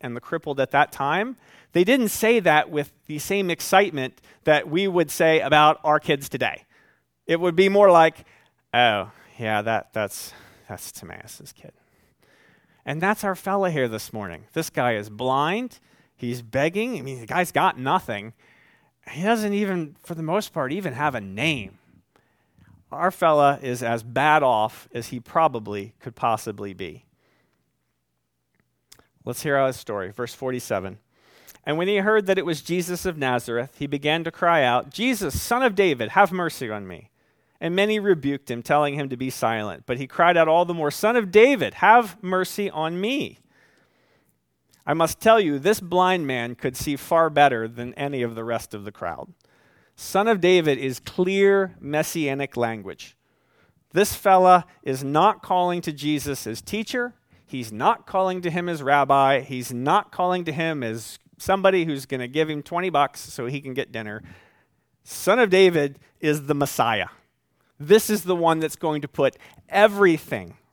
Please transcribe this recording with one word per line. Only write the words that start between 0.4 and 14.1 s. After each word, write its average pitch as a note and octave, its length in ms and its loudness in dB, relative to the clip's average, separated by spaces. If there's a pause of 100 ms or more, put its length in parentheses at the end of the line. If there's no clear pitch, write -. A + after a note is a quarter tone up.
at C3 120 -2
that D3 200 4
time. F#3 460 -4 (340)
They F3 140 4
didn't A#3+ 240 2
say A3+ 320 2
that D#3 280 4
with D3 220 -6 (140)
the D3+ 140 -10
same G3 300 -4
excitement E3 720 -2 (240)
that D3+ 260 2
we F3+ 160 0
would F3 240 0
say D#3+ 300 2
about D3+ 460 4
our D3+ 120 2
kids C#3+ 300 -4
today. A#2+ 380 -6 (600)
It E3 140 0
would F3 160 -2
be F#3+ 140 6
more G3+ 200 8
like, E3 360 6 (480)
"Oh, A2+ 380 2 (280)
yeah, G#2+ 220 -2
that, A2 320 -4
that's, - 400 -8 (340)
that's - 240 -16
Timaeus's - 640 -20
kid." - 180 -20 (1120)
And C#3+ 140 -8
that's G3+ 240 0
our F#3+ 120 -2
fella F#3+ 360 -2
here C3+ 160 0
this A2 240 -8